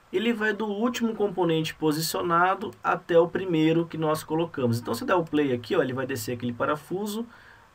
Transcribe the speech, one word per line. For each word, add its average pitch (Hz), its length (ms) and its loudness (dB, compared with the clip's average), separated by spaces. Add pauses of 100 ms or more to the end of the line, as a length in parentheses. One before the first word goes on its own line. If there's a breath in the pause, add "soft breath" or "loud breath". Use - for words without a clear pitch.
(120)
ele 226 220 0
vai 214 180 -2
do 214 140 -4
último 220 500 -2
componente 170 600 0
posicionado 175 960 0 (120)
até 170 360 2
o 175 80 6
primeiro 165 580 2
que 160 120 -10
nós 156 260 0
colocamos. 143 560 0
Então, - 160 -4
se 247 100 -6
der 196 100 2
o 170 80 2
play 147 300 2
aqui, 123 220 -2
ó, 160 80 4
ele 131 100 -4
vai 131 140 -4
descer 131 260 -4
aquele 120 200 -4
parafuso, 190 760 -4 (480 loud breath)